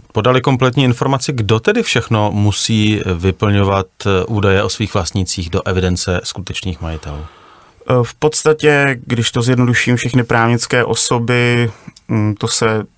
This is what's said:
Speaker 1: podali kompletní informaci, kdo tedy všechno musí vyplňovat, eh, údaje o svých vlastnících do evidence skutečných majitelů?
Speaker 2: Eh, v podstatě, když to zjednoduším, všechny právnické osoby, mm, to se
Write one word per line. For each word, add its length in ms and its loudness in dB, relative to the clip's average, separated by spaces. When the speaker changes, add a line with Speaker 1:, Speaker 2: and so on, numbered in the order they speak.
Speaker 1:
podali 300 2
kompletní 420 2
informaci, 500 0
kdo 260 0
tedy 240 0
všechno 480 0
musí 720 0
vyplňovat, 720 0
eh, 200 2
údaje 380 2
o 60 -2
svých 240 -4
vlastnících 560 -2
do 160 -2
evidence 580 -2
skutečných 580 -8
majitelů? 440 -10
Speaker 2:
Eh, 40 2
v 100 -6
podstatě, 920 2
když 260 -2
to 100 -2
zjednoduším, 540 2
všechny 280 0
právnické 600 2
osoby, 880 0
mm, 280 0
to 120 -4
se 360 0